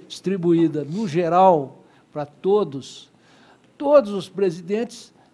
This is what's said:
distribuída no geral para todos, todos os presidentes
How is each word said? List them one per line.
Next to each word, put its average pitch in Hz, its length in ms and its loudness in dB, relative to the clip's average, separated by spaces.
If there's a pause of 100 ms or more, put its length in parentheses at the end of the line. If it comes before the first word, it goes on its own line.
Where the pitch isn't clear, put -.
distribuída 165 760 0
no 190 220 -6
geral 170 760 2 (280)
para 147 140 -8
todos, 165 880 -4 (640)
todos 277 340 4
os 190 180 -8
presidentes 190 840 -6 (200)